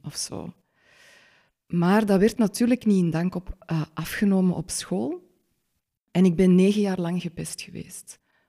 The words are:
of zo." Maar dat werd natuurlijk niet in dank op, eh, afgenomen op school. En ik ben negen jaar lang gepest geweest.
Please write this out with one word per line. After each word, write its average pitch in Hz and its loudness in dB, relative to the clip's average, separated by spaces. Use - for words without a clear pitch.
of - -14
zo." - -10
Maar 185 2
dat 196 4
werd 220 2
natuurlijk 240 0
niet 196 4
in 170 0
dank 165 -2
op, - -10
eh, 160 -4
afgenomen 185 0
op 160 -8
school. 262 -6
En 185 2
ik 175 2
ben 185 4
negen 202 4
jaar 190 -2
lang 175 -6
gepest 165 -12
geweest. - -18